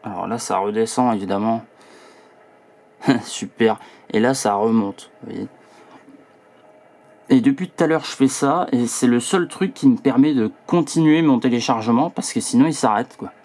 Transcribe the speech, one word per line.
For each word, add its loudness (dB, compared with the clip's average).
Alors -10
là, -6
ça -4
redescend, -2
évidemment. -4
<laughs> 0
Super. -2
Et 0
là, 2
ça -2
remonte, -2
vous -16
voyez. -10
Et 6
depuis 0
tout -6
à 2
l'heure, 0
je -12
fais 2
ça, -2
et 0
c'est -2
le 2
seul -2
truc -6
qui 2
me 6
permet 2
de 0
continuer 2
mon 4
téléchargement, 0
parce -10
que -2
sinon, 2
il 0
s'arrête, -2
quoi. -14